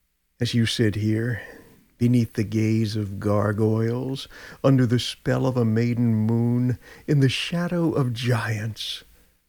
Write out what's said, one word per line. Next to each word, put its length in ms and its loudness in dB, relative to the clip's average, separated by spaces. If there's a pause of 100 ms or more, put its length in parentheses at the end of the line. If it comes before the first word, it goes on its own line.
(400)
as 140 -2
you 120 4
sit 300 0
here, 460 -2 (560)
beneath 360 2
the 100 -2
gaze 520 0
of 240 -6
gargoyles, 1080 0 (360)
under 220 6
the 140 2
spell 480 -2
of 100 -2
a 80 2
maiden 480 2
moon, 640 0 (300)
in 120 4
the 100 4
shadow 600 -2
of 220 0
giants, 920 -4 (460)